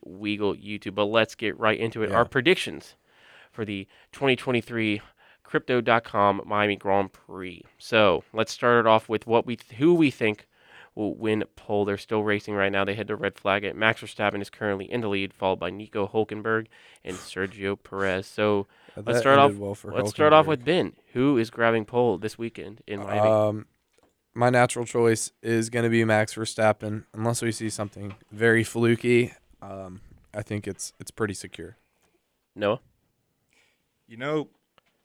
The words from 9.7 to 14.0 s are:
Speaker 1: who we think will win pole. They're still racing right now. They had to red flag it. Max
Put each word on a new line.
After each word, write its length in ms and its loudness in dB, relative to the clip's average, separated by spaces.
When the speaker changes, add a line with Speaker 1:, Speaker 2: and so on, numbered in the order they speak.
Speaker 1:
who 160 6
we 160 4
think 380 -2
will 180 -4
win 300 -2
pole. 300 -2
They're 120 -2
still 260 -4
racing 320 -2
right 160 2
now. 140 0
They 100 -4
had 140 -8
to 60 -6
red 200 -4
flag 280 -2
it. 120 -6
Max 260 0